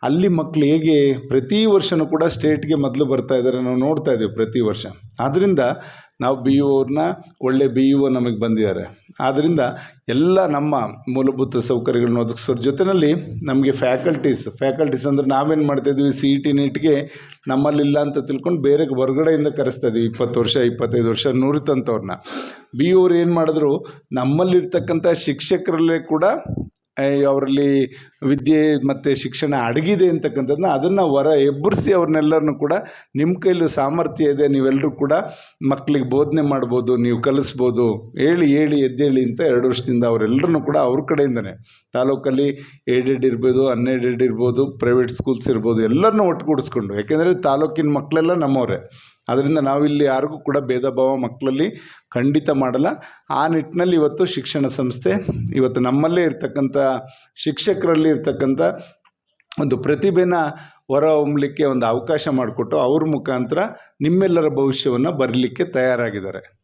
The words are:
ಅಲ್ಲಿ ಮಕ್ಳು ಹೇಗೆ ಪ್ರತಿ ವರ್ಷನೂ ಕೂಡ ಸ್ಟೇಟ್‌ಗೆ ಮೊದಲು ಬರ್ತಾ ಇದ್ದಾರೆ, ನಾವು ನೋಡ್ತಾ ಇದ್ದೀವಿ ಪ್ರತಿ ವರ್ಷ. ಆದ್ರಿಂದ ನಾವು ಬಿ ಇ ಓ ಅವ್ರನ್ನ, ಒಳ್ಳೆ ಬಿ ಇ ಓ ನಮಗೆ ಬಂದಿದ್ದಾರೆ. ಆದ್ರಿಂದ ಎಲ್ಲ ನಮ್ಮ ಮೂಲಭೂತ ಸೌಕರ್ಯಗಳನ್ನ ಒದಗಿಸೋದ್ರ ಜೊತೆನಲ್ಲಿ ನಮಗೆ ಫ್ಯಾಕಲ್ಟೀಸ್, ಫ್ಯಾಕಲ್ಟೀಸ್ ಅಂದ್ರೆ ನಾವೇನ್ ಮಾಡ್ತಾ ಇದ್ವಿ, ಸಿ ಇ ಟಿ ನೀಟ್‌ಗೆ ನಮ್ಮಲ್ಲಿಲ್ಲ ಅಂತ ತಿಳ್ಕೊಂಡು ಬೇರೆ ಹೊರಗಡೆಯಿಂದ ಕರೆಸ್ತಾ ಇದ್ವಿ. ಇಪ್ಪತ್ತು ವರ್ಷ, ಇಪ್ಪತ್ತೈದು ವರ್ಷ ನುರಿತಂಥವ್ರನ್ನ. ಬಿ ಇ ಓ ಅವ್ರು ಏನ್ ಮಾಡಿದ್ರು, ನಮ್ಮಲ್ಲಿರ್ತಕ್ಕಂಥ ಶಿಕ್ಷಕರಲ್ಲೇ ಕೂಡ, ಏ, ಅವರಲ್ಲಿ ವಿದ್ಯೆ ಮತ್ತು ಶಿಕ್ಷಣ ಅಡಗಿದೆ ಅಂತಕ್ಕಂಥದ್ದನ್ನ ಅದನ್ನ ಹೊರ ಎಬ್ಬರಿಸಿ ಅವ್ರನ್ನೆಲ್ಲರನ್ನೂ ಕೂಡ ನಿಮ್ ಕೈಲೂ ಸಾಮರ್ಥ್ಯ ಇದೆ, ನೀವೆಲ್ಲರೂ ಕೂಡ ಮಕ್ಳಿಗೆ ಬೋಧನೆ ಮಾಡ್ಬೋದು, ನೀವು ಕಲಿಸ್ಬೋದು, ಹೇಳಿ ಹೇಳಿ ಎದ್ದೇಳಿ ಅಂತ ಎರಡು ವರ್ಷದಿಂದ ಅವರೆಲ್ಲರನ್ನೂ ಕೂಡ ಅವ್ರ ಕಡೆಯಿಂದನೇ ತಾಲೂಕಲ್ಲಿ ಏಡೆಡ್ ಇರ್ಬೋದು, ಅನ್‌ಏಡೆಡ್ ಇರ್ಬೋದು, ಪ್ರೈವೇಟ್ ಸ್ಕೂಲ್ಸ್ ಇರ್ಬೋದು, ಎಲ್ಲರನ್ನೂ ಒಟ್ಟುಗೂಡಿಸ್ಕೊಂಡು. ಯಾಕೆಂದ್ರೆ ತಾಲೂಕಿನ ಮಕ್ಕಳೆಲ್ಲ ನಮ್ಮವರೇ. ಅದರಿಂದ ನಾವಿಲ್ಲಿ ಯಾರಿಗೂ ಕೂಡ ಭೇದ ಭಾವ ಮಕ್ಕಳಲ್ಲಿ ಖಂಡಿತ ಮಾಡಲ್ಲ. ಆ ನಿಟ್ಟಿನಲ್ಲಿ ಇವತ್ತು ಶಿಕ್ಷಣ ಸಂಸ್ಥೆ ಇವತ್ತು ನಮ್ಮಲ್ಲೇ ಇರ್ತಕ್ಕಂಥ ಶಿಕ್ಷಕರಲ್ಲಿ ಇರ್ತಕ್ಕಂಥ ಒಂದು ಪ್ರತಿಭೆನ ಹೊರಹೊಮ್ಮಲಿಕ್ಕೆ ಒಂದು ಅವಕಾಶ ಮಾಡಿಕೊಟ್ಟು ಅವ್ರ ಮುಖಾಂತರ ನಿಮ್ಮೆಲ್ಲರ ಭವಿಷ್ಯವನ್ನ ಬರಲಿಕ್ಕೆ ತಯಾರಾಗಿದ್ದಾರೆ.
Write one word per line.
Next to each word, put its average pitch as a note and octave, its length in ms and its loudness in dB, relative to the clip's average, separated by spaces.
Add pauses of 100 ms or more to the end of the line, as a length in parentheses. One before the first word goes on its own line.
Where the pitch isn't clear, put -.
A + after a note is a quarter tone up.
ಅಲ್ಲಿ D#3+ 260 2
ಮಕ್ಳು D#3+ 360 0
ಹೇಗೆ D3 640 2
ಪ್ರತಿ C3+ 380 0
ವರ್ಷನೂ F#3 400 2
ಕೂಡ D#3 180 0
ಸ್ಟೇಟ್‌ಗೆ D3+ 500 0
ಮೊದಲು C#3 300 0
ಬರ್ತಾ B2+ 300 0
ಇದ್ದಾರೆ, B2+ 280 0
ನಾವು B2+ 140 -2
ನೋಡ್ತಾ C#3 360 0
ಇದ್ದೀವಿ A2 220 -2
ಪ್ರತಿ A2+ 260 -2
ವರ್ಷ. G#2+ 260 -2 (340)
ಆದ್ರಿಂದ E3 380 2 (640)
ನಾವು B2+ 220 0
ಬಿ C3+ 100 2
ಇ C#3 80 4
ಓ C#3 160 2
ಅವ್ರನ್ನ, C3+ 220 0 (420)
ಒಳ್ಳೆ C3 280 2
ಬಿ C3 200 2
ಇ C3+ 40 4
ಓ C#3 160 2
ನಮಗೆ A#2+ 320 0
ಬಂದಿದ್ದಾರೆ. G#2 680 -2 (140)
ಆದ್ರಿಂದ D3 400 0 (480)
ಎಲ್ಲ F3 380 2
ನಮ್ಮ D3 300 -2 (360)
ಮೂಲಭೂತ C3 440 0
ಸೌಕರ್ಯಗಳನ್ನ A#2+ 600 0
ಒದಗಿಸೋದ್ರ A#2 420 -4
ಜೊತೆನಲ್ಲಿ D3+ 540 2 (320)
ನಮಗೆ C3+ 260 2
ಫ್ಯಾಕಲ್ಟೀಸ್, C3 760 0
ಫ್ಯಾಕಲ್ಟೀಸ್ C3+ 580 -2
ಅಂದ್ರೆ C#3 200 0
ನಾವೇನ್ D3 400 2
ಮಾಡ್ತಾ C#3 240 0
ಇದ್ವಿ, C#3 300 0
ಸಿ C#3 120 2
ಇ C#3 40 2
ಟಿ C#3+ 160 0
ನೀಟ್‌ಗೆ C#3+ 580 0 (380)
ನಮ್ಮಲ್ಲಿಲ್ಲ C#3+ 520 2
ಅಂತ C#3+ 180 -2
ತಿಳ್ಕೊಂಡು C#3+ 440 -4
ಬೇರೆ D3 220 4
ಹೊರಗಡೆಯಿಂದ C#3 600 0
ಕರೆಸ್ತಾ C3 400 -2
ಇದ್ವಿ. A#2 180 0
ಇಪ್ಪತ್ತು A#2 360 -2
ವರ್ಷ, A#2 160 0
ಇಪ್ಪತ್ತೈದು A#2+ 520 0
ವರ್ಷ A2+ 180 -2
ನುರಿತಂಥವ್ರನ್ನ. C3 840 -2 (680)
ಬಿ D3+ 100 2
ಇ F3+ 40 4
ಓ F#3 80 6
ಅವ್ರು F3+ 140 4
ಏನ್ E3+ 180 2
ಮಾಡಿದ್ರು, D#3 540 0 (260)
ನಮ್ಮಲ್ಲಿರ್ತಕ್ಕಂಥ E3 960 0
ಶಿಕ್ಷಕರಲ್ಲೇ E3 880 0
ಕೂಡ, D#3 260 -2 (840)
ಏ, C#3 180 2
ಅವರಲ್ಲಿ C#3 720 2 (300)
ವಿದ್ಯೆ D3 600 2
ಮತ್ತು C#3 280 0
ಶಿಕ್ಷಣ C#3+ 400 -4 (100)
ಅಡಗಿದೆ E3 440 2
ಅಂತಕ್ಕಂಥದ್ದನ್ನ D3 580 0
ಅದನ್ನ F3 340 2
ಹೊರ C#3 260 2
ಎಬ್ಬರಿಸಿ D3+ 680 2
ಅವ್ರನ್ನೆಲ್ಲರನ್ನೂ D#3 600 2
ಕೂಡ D3 180 -2 (440)
ನಿಮ್ D#3+ 200 2
ಕೈಲೂ F3 320 2
ಸಾಮರ್ಥ್ಯ D#3 560 -2
ಇದೆ, C#3+ 240 2
ನೀವೆಲ್ಲರೂ C#3 420 2
ಕೂಡ C#3+ 220 -2 (580)
ಮಕ್ಳಿಗೆ C#3 340 0
ಬೋಧನೆ C#3+ 380 0
ಮಾಡ್ಬೋದು, B2 540 0
ನೀವು A#2 260 0
ಕಲಿಸ್ಬೋದು, B2 760 0
ಹೇಳಿ D#3+ 500 0
ಹೇಳಿ D3 340 2
ಎದ್ದೇಳಿ C3 440 2
ಅಂತ A#2 160 -4
ಎರಡು C3 280 2
ವರ್ಷದಿಂದ B2 360 0
ಅವರೆಲ್ಲರನ್ನೂ A#2+ 560 2
ಕೂಡ D3 160 -2
ಅವ್ರ C3+ 320 2
ಕಡೆಯಿಂದನೇ A#2+ 500 -2 (340)
ತಾಲೂಕಲ್ಲಿ C3+ 960 -2
ಏಡೆಡ್ B2+ 360 0
ಇರ್ಬೋದು, B2+ 440 2
ಅನ್‌ಏಡೆಡ್ B2 540 0
ಇರ್ಬೋದು, B2 560 0
ಪ್ರೈವೇಟ್ B2 320 2
ಸ್ಕೂಲ್ಸ್ B2 400 -4
ಇರ್ಬೋದು, A2+ 320 0
ಎಲ್ಲರನ್ನೂ G3 420 2
ಒಟ್ಟುಗೂಡಿಸ್ಕೊಂಡು. D3 720 -2
ಯಾಕೆಂದ್ರೆ D#3 400 0
ತಾಲೂಕಿನ D#3 580 0
ಮಕ್ಕಳೆಲ್ಲ D#3 420 0
ನಮ್ಮವರೇ. C3 540 -2 (400)
ಅದರಿಂದ C#3 300 0
ನಾವಿಲ್ಲಿ D3 460 0
ಯಾರಿಗೂ C#3 340 0
ಕೂಡ C#3+ 200 -2
ಭೇದ B2+ 300 -2
ಭಾವ C3 280 0
ಮಕ್ಕಳಲ್ಲಿ C3 540 -2 (380)
ಖಂಡಿತ C#3+ 420 0
ಮಾಡಲ್ಲ. C3+ 360 0 (440)
ಆ C#3 160 0
ನಿಟ್ಟಿನಲ್ಲಿ F3 500 0
ಇವತ್ತು D3+ 280 2
ಶಿಕ್ಷಣ C#3 420 -4
ಸಂಸ್ಥೆ C3 440 -2 (440)
ಇವತ್ತು B2+ 260 0
ನಮ್ಮಲ್ಲೇ D3 420 2
ಇರ್ತಕ್ಕಂಥ C#3 540 -2 (580)
ಶಿಕ್ಷಕರಲ್ಲಿ D#3+ 760 0
ಇರ್ತಕ್ಕಂಥ C#3 520 0 (1000)
ಒಂದು C3+ 160 0
ಪ್ರತಿಭೆನ F3+ 580 0 (540)
ಹೊರಹೊಮ್ಮಲಿಕ್ಕೆ D3 760 0
ಒಂದು B2+ 220 0
ಅವಕಾಶ B2+ 420 -2
ಮಾಡಿಕೊಟ್ಟು B2 500 -2
ಅವ್ರ C#3+ 260 2
ಮುಖಾಂತರ C#3 540 -2 (420)
ನಿಮ್ಮೆಲ್ಲರ E3+ 480 2
ಭವಿಷ್ಯವನ್ನ C3+ 600 0
ಬರಲಿಕ್ಕೆ B2+ 560 -2
ತಯಾರಾಗಿದ್ದಾರೆ. A#2 1000 -4